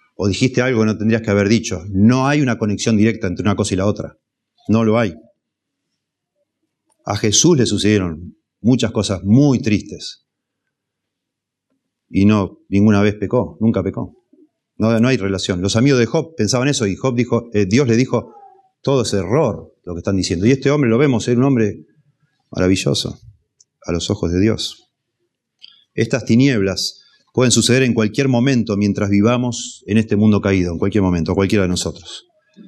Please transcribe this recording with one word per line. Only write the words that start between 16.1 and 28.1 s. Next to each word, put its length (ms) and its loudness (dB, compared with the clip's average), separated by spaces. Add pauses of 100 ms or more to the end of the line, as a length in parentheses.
pensaban 320 0
eso 180 -2
y 100 -2
Job 180 -4
dijo, 400 -2
eh, 100 2
Dios 240 2
le 80 2
dijo, 380 -2 (480)
"Todo 200 0
es 120 -4
error 600 -2 (100)
lo 100 -10
que 60 -8
están 160 -2
diciendo". 280 -2
Y 60 4
este 200 0
hombre, 200 0
lo 80 2
vemos, 300 0
es 80 0
un 80 2
hombre 420 -2 (640)
maravilloso 680 -2 (680)
a 60 -4
los 180 -4
ojos 200 -2
de 80 0
Dios. 520 -2 (1040)
Estas 320 -2
tinieblas 760 0 (300)
pueden 200 2
suceder 320 2
en 100 0
cualquier 340 0